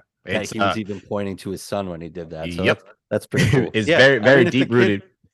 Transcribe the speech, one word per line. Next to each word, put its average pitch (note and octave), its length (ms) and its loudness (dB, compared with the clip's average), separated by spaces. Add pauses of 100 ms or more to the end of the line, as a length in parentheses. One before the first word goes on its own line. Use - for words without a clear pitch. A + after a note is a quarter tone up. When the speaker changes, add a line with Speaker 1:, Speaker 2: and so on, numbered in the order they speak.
(260)
Speaker 1:
that F#2+ 180 -4
Speaker 2:
it's, G2 80 -10
Speaker 1:
he A2 80 -10
was G2 80 0
Speaker 2:
uh, F#2 100 -2
Speaker 1:
even G2+ 220 -10
pointing G2 380 -8
to G2+ 140 -12
his F2+ 120 -10
son G2 260 -8
when E2 120 -12
he E2+ 80 -14
did E2 220 -14
that. E2 220 -10
So F2 100 -6
Speaker 2:
Yep. - 160 2
Speaker 1:
that's, - 40 -20 (260)
that's G#2+ 180 -4
pretty - 180 0
Speaker 2:
<laughs> G#2+ 80 2
Speaker 1:
cool. B2 200 0
Speaker 2:
It's A2 140 -2
Speaker 1:
Yeah, D#3+ 100 2
Speaker 2:
very, C3 220 6
Speaker 1:
I G#2+ 40 -6
Speaker 2:
very C3 120 6
Speaker 1:
mean, C3 120 6
if A#2+ 100 -2
the C3+ 80 2
kid, - 0 -
Speaker 2:
deep-rooted. A2+ 380 2 (300)